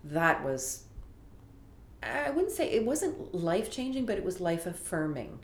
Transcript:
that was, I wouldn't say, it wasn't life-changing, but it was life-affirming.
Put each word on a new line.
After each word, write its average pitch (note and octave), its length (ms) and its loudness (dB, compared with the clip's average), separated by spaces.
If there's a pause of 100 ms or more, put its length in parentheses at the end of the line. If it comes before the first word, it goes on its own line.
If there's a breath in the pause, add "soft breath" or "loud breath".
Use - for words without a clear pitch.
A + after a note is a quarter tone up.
that D#3 380 6
was, C3+ 420 -2 (1160)
I C#4+ 280 0
wouldn't E4+ 220 2
say, - 180 2
it A3 140 4
wasn't D4+ 500 0
life-changing, A3 720 0
but G#3+ 100 2
it F#3+ 80 -2
was F3+ 160 -2
life-affirming. E3 1040 -2